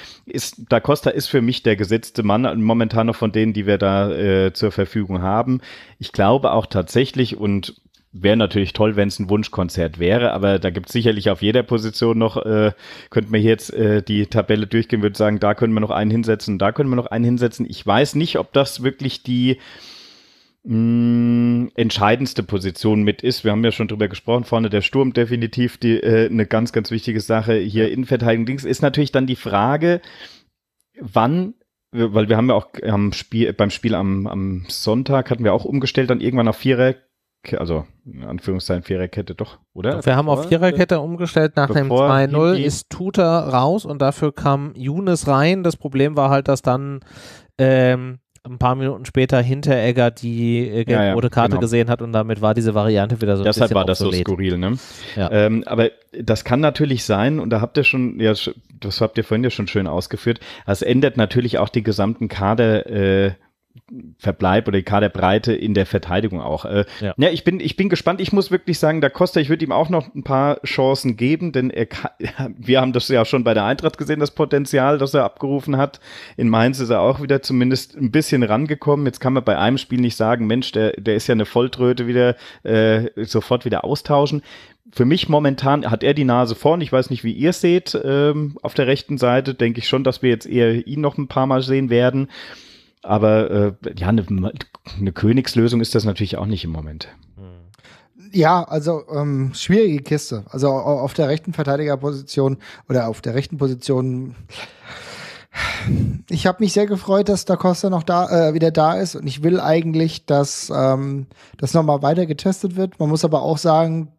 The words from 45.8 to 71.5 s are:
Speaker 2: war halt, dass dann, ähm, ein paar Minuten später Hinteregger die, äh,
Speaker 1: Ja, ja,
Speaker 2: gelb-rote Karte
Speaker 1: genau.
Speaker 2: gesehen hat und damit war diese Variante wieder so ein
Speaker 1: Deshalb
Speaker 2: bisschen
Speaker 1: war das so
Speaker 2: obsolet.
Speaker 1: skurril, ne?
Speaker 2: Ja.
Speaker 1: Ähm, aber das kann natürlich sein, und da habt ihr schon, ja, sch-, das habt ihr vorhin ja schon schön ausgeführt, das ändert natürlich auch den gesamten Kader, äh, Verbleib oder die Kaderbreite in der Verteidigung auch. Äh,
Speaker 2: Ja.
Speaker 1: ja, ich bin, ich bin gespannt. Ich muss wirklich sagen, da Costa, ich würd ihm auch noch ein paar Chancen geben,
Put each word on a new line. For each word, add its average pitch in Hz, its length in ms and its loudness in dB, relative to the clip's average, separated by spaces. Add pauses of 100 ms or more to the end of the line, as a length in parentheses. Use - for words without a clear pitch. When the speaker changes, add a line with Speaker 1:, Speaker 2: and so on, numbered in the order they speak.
Speaker 2:
war 139 140 2
halt, 139 180 2
dass 135 140 0
dann, 139 380 -2 (580)
ähm, 127 600 2 (240)
ein 123 160 -16
paar 127 180 2
Minuten 131 280 -6
später 131 360 2
Hinteregger 123 720 2
die, 117 560 -2
äh, 113 200 -2
Speaker 1:
Ja, 117 100 4
ja, 104 80 2
Speaker 2:
gelb-rote 117 240 2
Karte 117 200 2
Speaker 1:
genau. 135 100 0
Speaker 2:
gesehen 117 280 2
hat 120 140 0
und 117 100 -6
damit 110 280 0
war 107 140 2
diese 113 200 0
Variante 107 460 2
wieder 101 160 2
so 98 60 -2
ein - 20 -2
Speaker 1:
Deshalb 107 260 2
Speaker 2:
bisschen 113 60 0
Speaker 1:
war 92 80 4
das 92 140 0
so 98 80 0
Speaker 2:
obsolet. 90 200 0
Speaker 1:
skurril, 92 320 -2
ne? 98 180 -2 (400)
Speaker 2:
Ja. 95 160 -2
Speaker 1:
Ähm, 107 340 2
aber 113 240 2 (220)
das 110 320 -2
kann 127 160 0
natürlich 147 440 0
sein, 117 360 0
und 107 100 -4
da 110 100 2
habt - 160 -4
ihr 147 80 2
schon, 127 360 0
ja, 107 120 4
sch-, - 220 -4 (240)
das - 220 -8
habt 113 180 0
ihr 110 60 0
vorhin 113 200 0
ja 120 60 2
schon 101 180 -6
schön 98 200 -2
ausgeführt, 104 500 -2 (260)
das 101 180 -2
ändert 131 340 2
natürlich 120 420 0
auch 104 100 0
den 113 160 -2
gesamten 107 440 -2
Kader, 110 580 2
äh, 98 460 2 (840)
Verbleib 98 500 0
oder 98 100 0
die 90 60 -2
Kaderbreite 104 680 2
in 107 220 -2
der 98 100 2
Verteidigung 92 560 -2
auch. 76 240 -6
Äh, 101 220 0 (140)
Speaker 2:
Ja. 98 180 -4
Speaker 1:
ja, 147 100 4
ich 170 160 -2
bin, 180 160 0
ich - 160 -6
bin 190 140 0
gespannt. 180 320 -2
Ich - 100 -4
muss 196 180 0
wirklich 180 280 -2
sagen, 156 240 0
da 135 80 2
Costa, - 280 0
ich 143 120 0
würd 165 120 0
ihm - 80 -4
auch 165 200 0
noch 160 240 -2
ein 139 100 -10
paar 139 380 0
Chancen 131 560 0
geben, 156 340 0